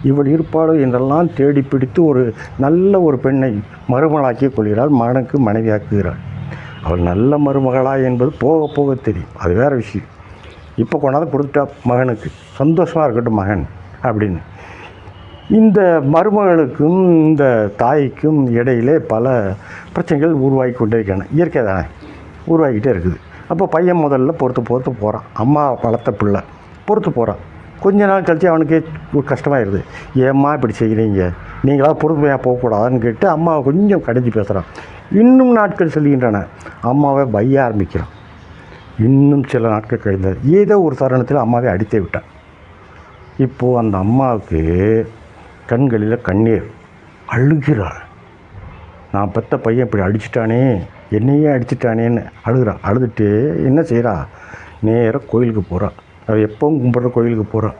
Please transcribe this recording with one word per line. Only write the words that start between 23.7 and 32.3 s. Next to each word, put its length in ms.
முதல்ல 260
பொறுத்து 300
பொறுத்து 300
போகிறான். 420
அம்மா 380
வளர்த்த 400
பிள்ளை 300
பொறுத்து 260
போகிறான். 300
கொஞ்ச 240
நாள் 160
கழிச்சு 240
அவனுக்கே 340
ஒரு 140
கஷ்டமாயிருது. 540
"ஏம்மா 380
இப்படி 260
செய்கிறீங்க, 420
நீங்களா 300
பொறுமையாக 480